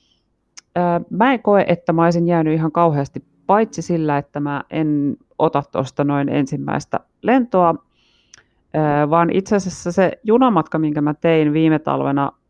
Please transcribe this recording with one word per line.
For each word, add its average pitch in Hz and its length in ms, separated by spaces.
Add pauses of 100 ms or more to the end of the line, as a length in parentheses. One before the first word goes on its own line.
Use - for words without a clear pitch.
(760)
ö, 175 40 (280)
mä 226 240
en 226 80
koe, 202 260
että 170 260
mä 165 100
olisin 170 240
jäänyt 160 260
ihan 160 180
kauheasti 151 520 (240)
paitsi 220 340
sillä, 160 360
että 147 220
mä 143 300
en 147 480 (220)
ota 151 320
tuosta 131 320
noin 143 260
ensimmäistä 143 680 (220)
lentoa, 208 540
ö, - 40 (1300)
vaan 170 200
itse 190 260
asiassa 185 360
se 180 200 (120)
junamatka, 214 560
minkä 151 220
mä 147 120
tein 156 400
viime 160 260
talvena 139 520 (180)